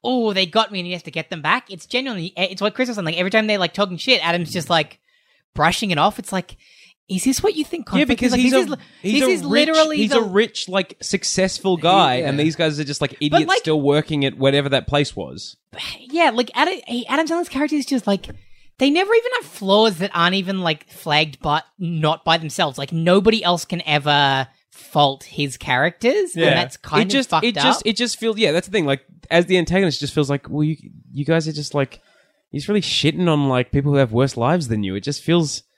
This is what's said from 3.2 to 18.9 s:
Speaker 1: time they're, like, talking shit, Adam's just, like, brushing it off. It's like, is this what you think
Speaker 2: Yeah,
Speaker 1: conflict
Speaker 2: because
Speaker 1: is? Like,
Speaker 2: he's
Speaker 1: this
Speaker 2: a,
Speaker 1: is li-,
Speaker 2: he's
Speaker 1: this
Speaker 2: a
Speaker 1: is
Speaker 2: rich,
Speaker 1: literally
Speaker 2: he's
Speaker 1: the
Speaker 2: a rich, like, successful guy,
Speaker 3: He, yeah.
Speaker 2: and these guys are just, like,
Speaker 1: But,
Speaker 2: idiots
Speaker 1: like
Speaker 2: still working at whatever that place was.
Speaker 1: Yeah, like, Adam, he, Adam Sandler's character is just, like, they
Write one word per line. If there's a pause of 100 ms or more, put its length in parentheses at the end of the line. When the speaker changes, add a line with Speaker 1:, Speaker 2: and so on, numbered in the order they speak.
Speaker 1:
time
they're,
like,
talking
shit,
Adam's
just,
like, (540)
brushing
it
off.
It's
like, (500)
is
this
what
you
think
Speaker 2:
Yeah,
Speaker 1:
conflict
Speaker 2:
because
Speaker 1:
is?
Like,
Speaker 2:
he's
Speaker 1:
this
Speaker 2:
a,
Speaker 1:
is
li-, (240)
Speaker 2:
he's
Speaker 1:
this
Speaker 2:
a
Speaker 1:
is
Speaker 2:
rich,
Speaker 1:
literally
Speaker 2:
he's
Speaker 1:
the
Speaker 2:
a
rich,
like,
successful
guy,
Speaker 3:
He,
yeah.
Speaker 2:
and
these
guys
are
just,
like,
Speaker 1:
But,
Speaker 2:
idiots
Speaker 1:
like
Speaker 2:
still
working
at
whatever
that
place
was. (420)
Speaker 1:
Yeah,
like,
Adam, (120)
he,
Adam
Sandler's
character
is
just,
like, (500)
they